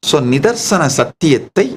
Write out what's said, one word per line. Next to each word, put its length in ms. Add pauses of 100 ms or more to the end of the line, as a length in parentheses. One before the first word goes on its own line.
So, 180
நிதர்சன 640
சத்தியத்தை 760 (120)